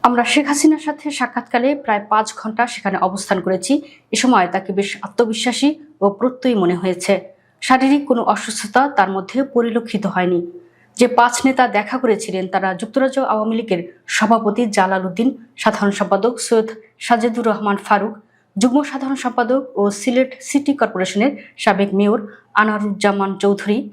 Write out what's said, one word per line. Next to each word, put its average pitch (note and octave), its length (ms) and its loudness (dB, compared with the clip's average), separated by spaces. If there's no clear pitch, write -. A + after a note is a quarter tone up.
"আমরা A#3+ 220 2
শেখ C#4+ 240 2
হাসিনার D4+ 300 2
সাথে D4+ 320 -6
সাক্ষাৎকালে B3 640 -2
প্রায় A3 340 -2
পাঁচ G#3+ 280 0
ঘন্টা A3 300 -2
সেখানে F#3+ 320 -4
অবস্থান F#3 420 -2
করেছি। F#3 420 0
এ G#3+ 40 -2
সময় A#3 360 4
তাকে F#3+ 200 -4
বেশ G3+ 300 -4
আত্মবিশ্বাসী A#3+ 720 0
ও G3 100 4
প্রত্যয়ী B3+ 440 -2
মনে F3+ 200 2
হয়েছে। F3+ 460 -2
শারীরিক C4+ 460 2
কোনো A#3 160 -4
অসুস্থতা G#3+ 680 -2
তার G3 220 0
মধ্যে G3 340 -4
পরিলক্ষিত A#3 600 -2
হয়নি।" F3+ 400 0
যে A#3+ 120 4
পাঁচ A#3+ 360 2
নেতা C4 240 2
দেখা G#3 300 -2
করেছিলেন G3 500 -2
তারা F#3+ 260 -2
যুক্তরাজ্য C4 460 -2
আওয়ামী A3 360 -2
লীগের G3 380 -4
সভাপতি G#3+ 600 2
জালাল F#3+ 400 0
উদ্দিন, A3+ 300 -2
সাধারণ G#3 340 0
সম্পাদক G3+ 500 0
সৈয়দ A3 280 2
সাজেদুর A#3 480 0
রহমান G#3 300 0
ফারুক, G#3 420 0
যুগ্ম B3+ 240 4
সাধারণ C4+ 320 -4
সম্পাদক B3 480 0
ও G3+ 160 2
সিলেট B3+ 500 0
সিটি C#4+ 340 0
কর্পোরেশনের G3+ 580 0
সাবেক G3 380 2
মেয়র G#3 320 2
আনারুজ্জামান G3+ 840 0
চৌধুরী G3+ 540 0